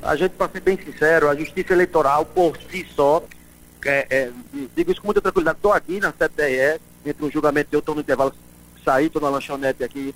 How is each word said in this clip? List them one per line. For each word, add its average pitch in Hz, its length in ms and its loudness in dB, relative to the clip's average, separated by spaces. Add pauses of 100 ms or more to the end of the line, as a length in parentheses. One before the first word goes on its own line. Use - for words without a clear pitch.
a 151 140 -2
gente, 175 160 0
pra 180 180 -4
ser - 100 -12
bem 190 180 0
sincero, 151 520 2
a 143 60 2
Justiça 160 380 -2
Eleitoral 156 520 2
por 165 320 0 (120)
si 175 240 -8
só, 151 300 4 (600)
é, 139 240 0
é, 131 220 0 (440)
digo 320 160 0
isso 180 100 -2
com - 60 -8
muita 208 140 2
tranquilidade, 165 400 0
tô 208 100 4
aqui 185 280 0
na 190 120 -2
sete 156 240 -2
D 151 80 -2
R 143 360 2 (260)
E, 147 40 -6
entre 147 160 -6
um 139 60 -2
julgamento 147 400 0
e 151 60 -2
outro, 151 160 -2
tô - 20 -4
no 151 60 -4
intervalo, 135 320 0 (500)
saí, 143 260 2
tô 156 100 -4
na 147 100 0
lanchonete 135 540 -4
aqui 135 320 -8